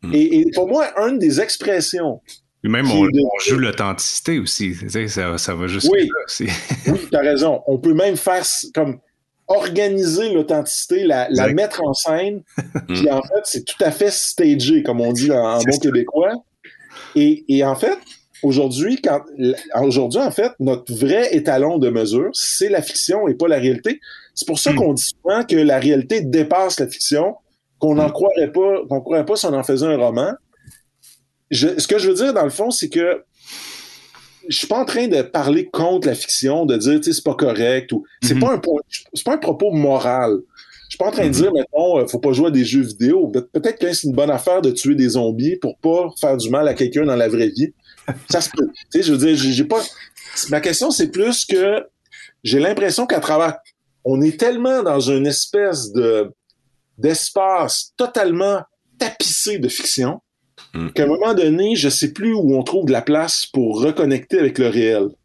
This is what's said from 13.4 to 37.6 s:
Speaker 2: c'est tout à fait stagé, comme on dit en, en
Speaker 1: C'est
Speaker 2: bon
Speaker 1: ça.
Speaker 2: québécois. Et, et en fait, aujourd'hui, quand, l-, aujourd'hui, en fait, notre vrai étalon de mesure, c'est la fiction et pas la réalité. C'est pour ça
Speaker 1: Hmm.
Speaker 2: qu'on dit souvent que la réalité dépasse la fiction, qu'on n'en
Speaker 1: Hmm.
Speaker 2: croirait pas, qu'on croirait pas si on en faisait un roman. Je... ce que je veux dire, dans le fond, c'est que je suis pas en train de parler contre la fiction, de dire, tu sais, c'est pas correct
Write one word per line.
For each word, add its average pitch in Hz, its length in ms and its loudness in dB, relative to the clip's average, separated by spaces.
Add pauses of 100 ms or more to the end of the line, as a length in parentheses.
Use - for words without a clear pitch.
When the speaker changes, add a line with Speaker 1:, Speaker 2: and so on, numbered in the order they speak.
Speaker 2:
c'est - 220 -8
tout - 180 -6
à 156 80 2
fait 202 200 0
stagé, 147 720 2
comme 120 180 -2
on 120 120 0
dit 131 180 0
en, 117 240 2
en 120 40 2
Speaker 1:
C'est 117 80 0
Speaker 2:
bon 135 60 4
Speaker 1:
ça. 143 60 0
Speaker 2:
québécois. 156 540 0 (840)
Et, 151 340 4
et 139 160 4
en 135 100 0
fait, 359 220 0 (460)
aujourd'hui, 139 580 0
quand, 147 200 0 (160)
l-, 131 180 2 (260)
aujourd'hui, 131 400 2
en 262 100 0
fait, 233 280 0
notre 127 340 -2
vrai 170 420 2
étalon 151 420 2
de 135 120 2
mesure, 117 440 0
c'est - 360 -2
la 185 120 0
fiction 196 460 -2
et 135 80 0
pas 160 120 0
la 156 100 4
réalité. 131 420 -2 (360)
C'est - 120 -8
pour 156 120 -4
ça 285 120 0
Speaker 1:
Hmm. 294 60 2
Speaker 2:
qu'on 175 160 2
dit 131 100 -4 (180)
souvent 214 220 -2
que 214 120 -2
la 147 240 4
réalité 139 420 0
dépasse 160 580 0
la 135 80 0
fiction, 160 480 -2 (440)
qu'on 151 160 2
n'en 151 120 2
Speaker 1:
Hmm. 147 60 -4
Speaker 2:
croirait 175 380 0
pas, 190 380 0
qu'on 139 120 -2
croirait 156 240 -2
pas 196 100 0
si - 100 -4
on 165 80 -2
en 135 100 -2
faisait 135 220 0
un 156 120 0
roman. 123 340 0 (1200)
Je... 147 280 0
ce - 80 -4
que 208 120 2
je 190 100 0
veux 185 60 2
dire, 254 180 0
dans 185 120 2
le 143 40 0
fond, 214 220 -4
c'est - 180 -4
que 170 340 0 (1300)
je - 80 -4
suis - 100 -6
pas 220 120 0
en 262 60 -2
train 247 220 -2
de 165 140 2
parler 147 480 0
contre 170 380 0
la 127 80 0
fiction, 147 500 -2
de 127 100 2
dire, 127 240 2
tu 151 40 -6
sais, 165 100 0
c'est - 100 -4
pas 139 120 -2
correct 123 580 0